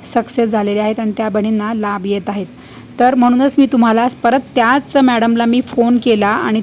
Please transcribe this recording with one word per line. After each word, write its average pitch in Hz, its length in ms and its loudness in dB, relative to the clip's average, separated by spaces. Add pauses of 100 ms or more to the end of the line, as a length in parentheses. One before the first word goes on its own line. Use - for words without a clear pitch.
(140)
सक्सेस 233 360 -2
झालेले 208 300 -2
आहेत 214 200 -2
आणि 214 180 -4
त्या 220 120 -4
बहिणींना 214 440 -2
लाभ 202 320 -6
येत 202 240 -4
आहेत. 202 160 -6 (540)
तर 254 160 4
म्हणूनच 247 420 2
मी 269 80 6
तुम्हाला 233 420 2 (160)
परत 247 160 2 (160)
त्याच 254 420 0
मॅडमला 233 480 2
मी 240 160 2
फोन 240 360 0
केला 214 300 2
आणि 220 360 -2